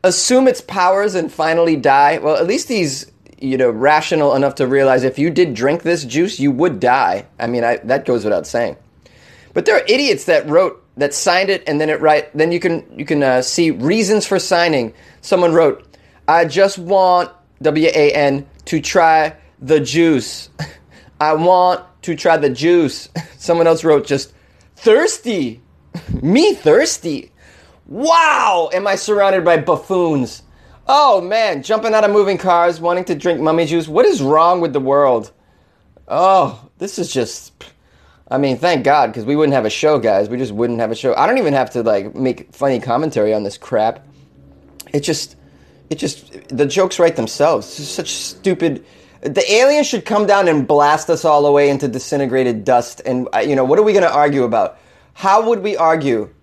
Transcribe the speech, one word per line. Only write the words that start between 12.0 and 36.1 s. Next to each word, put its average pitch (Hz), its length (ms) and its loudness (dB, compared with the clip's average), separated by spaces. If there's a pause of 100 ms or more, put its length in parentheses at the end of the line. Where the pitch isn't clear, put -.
write, 151 340 0
then 156 160 0
you 175 80 -2
can, 170 260 -4 (120)
you 147 80 -10
can, 147 180 -2
uh, 127 180 2
see 165 300 -2
reasons 196 540 0
for 196 140 -2
signing. 160 540 0 (280)
Someone 175 320 0
wrote, 160 340 2 (400)
"I 170 180 4
just 190 340 0
want, 180 520 2 (300)
W 156 320 2
A 147 180 4
N, 139 360 0 (180)
to 160 160 -4
try 160 540 2 (260)
the 151 180 2
juice. 147 680 -2 (360)
<laughs> - 360 -12
I 156 120 2
want 180 480 2 (220)
to 170 120 -6
try 165 220 2
the 147 120 0
juice." 156 600 0 (140)
<laughs> - 140 -20
Someone 165 300 0
else 165 160 2
wrote 151 240 2
just, - 260 -6 (420)
"Thirsty. 214 840 0 (280)
<laughs> - 320 -10
Me 262 340 2
thirsty. 165 760 0 (560)
Wow, 247 840 0
am 185 120 -2
I 196 100 0
surrounded 196 500 0
by 170 120 4
buffoons." 156 840 -2 (440)
Oh, 269 340 4
man, 185 420 -2
jumping 220 300 -2
out 220 100 4
of 202 80 2
moving 202 260 2
cars, 175 420 0
wanting 175 260 -2
to 185 100 -4
drink 160 260 -2
mummy 160 240 0
juice. 160 220 -4
What 170 180 2
is 330 160 2
wrong 160 400 2
with 156 120 -4
the 147 60 0
world? 131 520 2 (760)
Oh, 170 720 0